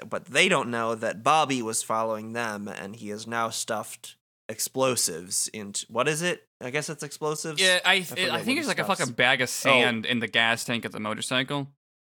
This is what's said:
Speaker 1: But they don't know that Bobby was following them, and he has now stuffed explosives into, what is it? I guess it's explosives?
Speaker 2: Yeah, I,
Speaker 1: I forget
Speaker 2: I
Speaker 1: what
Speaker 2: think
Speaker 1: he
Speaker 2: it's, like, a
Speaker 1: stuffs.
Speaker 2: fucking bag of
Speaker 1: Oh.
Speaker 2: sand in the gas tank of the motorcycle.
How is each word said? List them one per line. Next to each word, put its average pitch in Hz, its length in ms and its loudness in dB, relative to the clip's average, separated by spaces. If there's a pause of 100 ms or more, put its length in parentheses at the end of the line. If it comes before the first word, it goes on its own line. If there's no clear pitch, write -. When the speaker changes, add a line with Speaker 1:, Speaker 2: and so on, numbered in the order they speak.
Speaker 1:
But 104 180 -6
they 147 240 4
don't 135 200 2
know 117 260 0
that 110 280 -4
Bobby 139 380 4
was 110 220 -2
following 113 500 -2
them, 107 340 -4
and 98 280 -10
he 113 140 -10
has 107 160 -6
now 113 240 -2
stuffed - 640 -6 (320)
explosives 110 1000 0
into, 101 400 -8
what 120 180 2
is 156 140 0
it? 175 220 -2 (180)
I 127 80 -8
guess 143 200 -2
it's 151 140 -8
explosives? 151 560 -4
Speaker 2:
Yeah, 185 240 4
I, 185 120 6
Speaker 1:
I 185 80 2
forget 170 260 -2
Speaker 2:
I 160 80 0
Speaker 1:
what 160 60 0
Speaker 2:
think 254 140 2
Speaker 1:
he - 20 0
Speaker 2:
it's, 294 80 -2
like, 185 120 0
a 156 40 0
Speaker 1:
stuffs. 180 160 0
Speaker 2:
fucking 127 160 0
bag 127 260 6
of 127 40 4
Speaker 1:
Oh. - 20 -4
Speaker 2:
sand 123 580 2
in 123 140 0
the 113 80 -2
gas 113 380 4
tank 117 200 -2
of 107 60 -6
the 104 80 -8
motorcycle. 127 680 -2 (360)